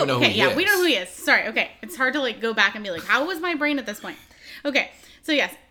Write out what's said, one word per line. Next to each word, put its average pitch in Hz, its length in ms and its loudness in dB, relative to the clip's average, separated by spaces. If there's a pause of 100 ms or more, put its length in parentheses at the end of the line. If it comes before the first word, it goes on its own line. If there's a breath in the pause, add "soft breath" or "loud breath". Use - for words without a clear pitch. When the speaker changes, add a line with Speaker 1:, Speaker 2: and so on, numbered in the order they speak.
Speaker 1:
even 139 40 0
know 135 100 2
Speaker 2:
okay, - 100 4
Speaker 1:
who - 40 4
he 98 80 0
Speaker 2:
yeah, - 160 4
we 330 80 2
Speaker 1:
is. 403 60 2
Speaker 2:
don't 403 80 4
know 359 60 2
who 349 40 4
he 269 80 4
is. 180 140 -4
Sorry, 220 400 0
okay. 226 220 -2 (100)
It's 220 160 -14
hard 254 160 0
to, 254 80 0
like, 240 200 -2
go 226 120 -2
back 208 220 2
and 214 100 -10
be 196 60 -8
like, 165 120 -8
"How 226 220 2
was 359 160 -4
my 349 140 -2
brain 294 240 0
at 233 60 -8
this 208 160 -10
point?" 180 160 -12 (480 loud breath)
Okay, 269 260 0 (320 loud breath)
so - 100 -2
yes, 247 200 0 (180)